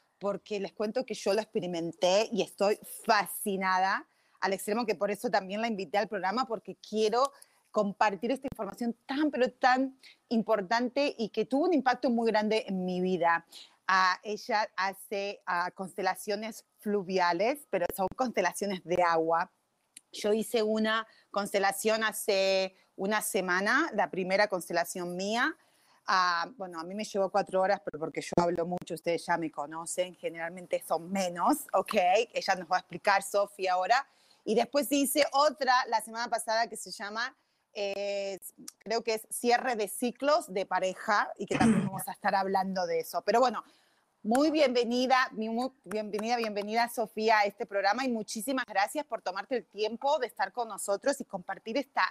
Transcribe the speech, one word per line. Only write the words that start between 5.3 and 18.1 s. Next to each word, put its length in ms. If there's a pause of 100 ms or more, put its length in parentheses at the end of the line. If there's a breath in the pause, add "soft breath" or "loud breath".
también 320
la 40
invité 320
al 80
programa 400
porque 300
quiero 560 (380 soft breath)
compartir 640
esta 180
información 460 (100)
tan, 240
pero 220
tan 460 (320 loud breath)
importante 880
y 100
que 160
tuvo 220
un 80
impacto 360
muy 160
grande 400
en 200
mi 160
vida. 440 (400 loud breath)
Ah, 360
ella 520
hace, 720
ah, 260
constelaciones 920 (140)
fluviales, 920
pero 140 (100)
son 220